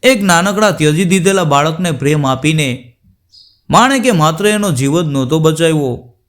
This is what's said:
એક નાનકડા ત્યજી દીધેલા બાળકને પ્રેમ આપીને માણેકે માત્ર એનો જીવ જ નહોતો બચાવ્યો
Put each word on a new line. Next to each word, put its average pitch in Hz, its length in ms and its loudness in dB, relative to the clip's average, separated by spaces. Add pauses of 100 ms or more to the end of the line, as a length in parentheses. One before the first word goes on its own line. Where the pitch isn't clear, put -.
એક 240 200 2
નાનકડા 190 480 2
ત્યજી 151 340 0
દીધેલા 185 380 0
બાળકને 160 480 0
પ્રેમ 143 360 -2
આપીને 139 720 -4 (720)
માણેકે 247 420 2
માત્ર 160 360 0
એનો 208 240 0
જીવ 139 300 0
જ 170 40 -2
નહોતો 139 340 -2
બચાવ્યો 156 760 -2 (140)